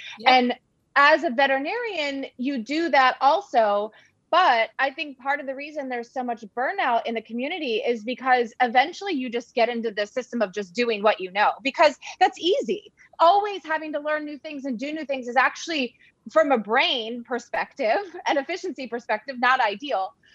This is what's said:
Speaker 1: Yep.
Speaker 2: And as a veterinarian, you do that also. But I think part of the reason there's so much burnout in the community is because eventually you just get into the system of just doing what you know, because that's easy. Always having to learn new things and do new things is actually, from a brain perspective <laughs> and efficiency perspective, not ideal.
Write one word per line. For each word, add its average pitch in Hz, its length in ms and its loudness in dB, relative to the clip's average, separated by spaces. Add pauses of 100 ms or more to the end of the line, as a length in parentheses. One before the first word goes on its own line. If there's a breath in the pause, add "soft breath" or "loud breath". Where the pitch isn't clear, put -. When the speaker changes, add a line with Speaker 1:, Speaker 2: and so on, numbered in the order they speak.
(200 loud breath)
Speaker 1:
Yep. 247 120 4
Speaker 2:
And 247 240 4 (400)
as 285 280 6
a 330 80 0
veterinarian, 285 960 -2 (100)
you 262 220 -4
do 302 300 -2
that 254 300 4
also. 220 720 2 (380 soft breath)
But 285 400 4 (100)
I 269 120 0
think 294 260 -10
part 277 240 -4
of 269 40 -10
the 262 100 -6
reason 285 340 -10
there's 240 200 -6
so 262 140 -6
much 233 220 -6 (120)
burnout 277 480 0
in 233 100 -4
the 226 60 -4
community 254 640 -6
is 233 160 -2
because 247 600 -2
eventually 277 500 0
you 254 180 -4
just 240 240 -8
get 226 140 2
into 233 240 -4
the 208 160 -4
system 240 340 -6
of 190 120 -2
just 190 200 -8
doing 220 300 -2
what 214 160 4
you 185 120 -8
know, 202 200 4 (120)
because 294 340 2 (200 loud breath)
that's 381 220 2
easy. 320 540 -2 (260 soft breath)
Always 403 460 4
having 311 260 -4
to 294 80 -6
learn 302 240 -2
new 294 140 -10
things 294 260 -12
and 254 160 -6
do 294 140 -6
new 311 100 -8
things 262 240 -6
is 240 80 -6
actually, 269 600 0 (360 soft breath)
from 302 220 4
a 254 40 4
brain 240 680 -2
perspective 240 800 -2
<laughs> 349 200 -14
and 294 120 0
efficiency 285 500 -6
perspective, 233 500 -6
not 254 220 2
ideal. 208 540 -2 (220 soft breath)